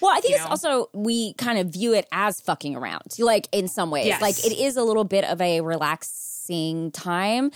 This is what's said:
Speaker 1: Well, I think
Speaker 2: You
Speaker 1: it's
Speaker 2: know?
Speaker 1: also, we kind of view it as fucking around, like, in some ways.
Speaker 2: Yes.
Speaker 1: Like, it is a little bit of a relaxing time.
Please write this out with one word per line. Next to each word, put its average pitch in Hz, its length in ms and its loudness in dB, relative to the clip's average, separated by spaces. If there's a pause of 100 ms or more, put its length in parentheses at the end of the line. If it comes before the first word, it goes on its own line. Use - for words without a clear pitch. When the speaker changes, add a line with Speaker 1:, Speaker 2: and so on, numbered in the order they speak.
Speaker 1:
Well, 381 100 6
I 277 100 4
think 494 100 2
Speaker 2:
You 571 60 4
Speaker 1:
it's 320 60 0
Speaker 2:
know? 330 60 -4
Speaker 1:
also, 294 440 0
we 226 400 -2
kind 240 260 0
of 185 80 0
view 202 260 0
it 196 180 2
as 196 300 0
fucking 147 340 -4
around, 104 440 -8
like, 226 320 4
in 190 160 0
some 175 240 -2
ways. 147 160 0
Speaker 2:
Yes. 196 160 0
Speaker 1:
Like, 202 200 0
it 226 140 2
is 269 180 0
a 247 80 2
little 220 200 4
bit 190 200 2
of 175 160 -2
a 175 220 2
relaxing 160 1300 -4
time. 208 640 -2